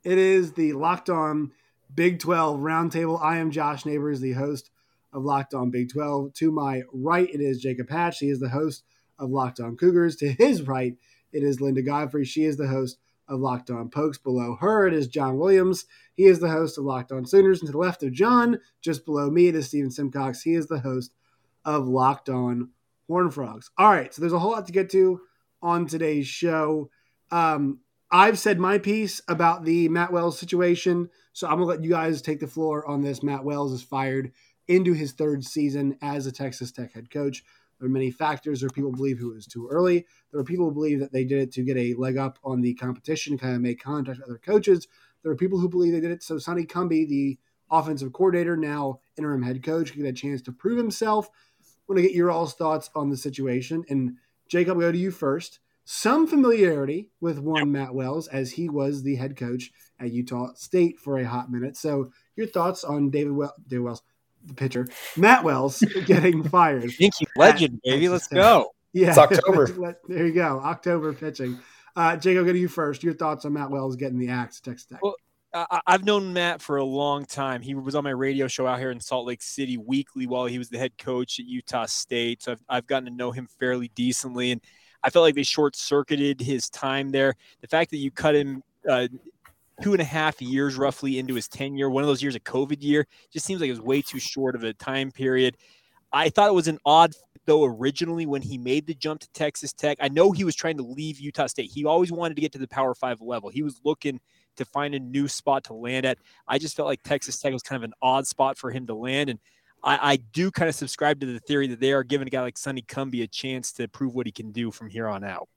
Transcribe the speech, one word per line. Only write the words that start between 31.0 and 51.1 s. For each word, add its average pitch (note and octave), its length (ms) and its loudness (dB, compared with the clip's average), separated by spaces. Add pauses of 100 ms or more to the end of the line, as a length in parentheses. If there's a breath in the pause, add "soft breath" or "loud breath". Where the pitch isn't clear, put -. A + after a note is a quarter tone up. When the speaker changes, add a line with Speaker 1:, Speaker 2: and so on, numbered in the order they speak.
Speaker 1:
so - 160 -8
I'm D#3 60 0
gonna F3 100 0
let E3 180 -2
you D#3+ 100 -2
guys D#3+ 300 0
take D3+ 200 -6
the D3 60 -6
floor D3+ 380 -4
on C#3+ 160 -2
this. C#3+ 220 -4
Matt C#3 220 -4
Wells C#3+ 260 -2
is B2 100 -6
fired C3+ 520 -4 (340)
into F3+ 240 4
his D3+ 220 -2
third D3 320 -2
season C#3 560 -2
as C#3+ 260 -6
a B2+ 60 -8
Texas B2+ 400 -10
Tech A#2+ 180 -12
head A2+ 180 -18
coach. C#3 360 -6 (340)
There B2+ 80 -6
are - 20 0
many C3+ 220 0
factors. D3 480 -4
There C3 80 -4
are C3 60 -6
people C#3 180 -4
who B2+ 60 -8
believe C3 240 -4
it A#2+ 40 -6
was A2 220 -12
too A#2+ 240 -12
early. F3 340 2 (260)
There D3 100 -4
are - 20 -4
people E3+ 220 -2
who D3+ 80 -2
believe D3 260 0
that C#3 140 -6
they C3 100 0
did C#3 160 0
it C3+ 140 -2
to B2+ 100 -4
get C3 140 -2
a A#2+ 160 0
leg B2+ 240 -2
up C3+ 260 -4
on B2+ 160 -2
the B2 140 0
competition, C#3 640 -6
kind B2+ 180 -4
of A#2+ 60 -2
make A#2+ 200 -4
contact C3+ 360 -6
with C3+ 100 -20
other A#2+ 120 -14
coaches. F#3+ 500 2 (320)
There D#3+ 100 -4
are C3+ 60 -2
people F#3 220 0
who F3+ 100 0
believe F3 240 2
they D#3+ 80 0
did E3+ 100 -4
it F3 120 -10
so D#3 160 -6
Sonny E3+ 260 -4
Cumbie, D#3+ 420 0
the C#3 320 -2 (320)
offensive D3 400 0
coordinator, F3 460 2
now D3 420 -4 (180)
interim D3 240 -2
head B2+ 220 -4
coach, D#3+ 300 -2
could D3 80 -8
get C#3 80 -2
a - 20 -4
chance C3+ 300 -6
to B2+ 100 -14
prove A3+ 260 -4
himself. G#3+ 520 -2 (320)